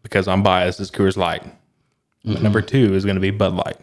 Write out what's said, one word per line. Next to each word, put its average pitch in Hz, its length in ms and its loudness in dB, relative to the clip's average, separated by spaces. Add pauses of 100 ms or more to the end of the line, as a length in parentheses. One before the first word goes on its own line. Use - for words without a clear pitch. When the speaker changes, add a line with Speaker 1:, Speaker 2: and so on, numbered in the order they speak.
Speaker 1:
because 95 240 0
I'm 95 160 2
biased, 92 360 2
is 95 120 -10
Coors 95 260 0
Light. 87 260 -2 (800)
My 107 100 -4
Speaker 2:
Mm-hmm. - 100 -4
Speaker 1:
number 107 180 2
two 117 320 2
is 95 120 0
gonna 98 140 0
be 95 120 0
Bud 101 220 0
Light. - 300 -4